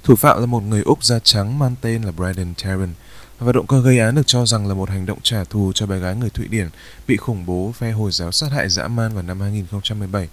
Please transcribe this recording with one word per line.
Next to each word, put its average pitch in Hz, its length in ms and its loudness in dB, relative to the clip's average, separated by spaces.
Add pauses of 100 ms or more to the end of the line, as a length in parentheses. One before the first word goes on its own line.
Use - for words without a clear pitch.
Thủ 131 120 8
phạm 139 240 4
là 117 60 2
một 120 180 0
người 104 180 2
Úc - 220 2
da 120 160 2
trắng 113 400 0
mang 127 220 0
tên 113 200 -2
là 101 100 -4
Brandon 90 420 -4 (100)
Tarrant, 95 300 -2 (460)
và 120 120 2
động 120 160 2
cơ 131 140 4
gây 127 180 6
án 113 160 2
được 147 120 4
cho 123 180 2
rằng 107 220 0
là 98 60 0
một 95 160 -2
hành 95 160 -4
động 101 180 -6
trả 107 200 -2
thù 95 320 0
cho 107 100 0
bé 95 140 -2
gái 90 160 -4
người 117 140 -2
Thụy - 180 -6
Điển 95 220 -2 (380)
bị 123 100 2
khủng 98 280 -4
bố 92 320 -2
phe 117 140 -4
Hồi 107 200 0
giáo 87 200 -4
sát 147 200 -2
hại 143 180 -2
dã - 180 -4
man 113 260 -2
vào 98 100 -4
năm 92 180 -6
hai 101 100 -2
nghìn 104 200 -4
không 101 100 -4
trăm 104 180 -4
mười 101 80 -4
bảy, 95 260 -4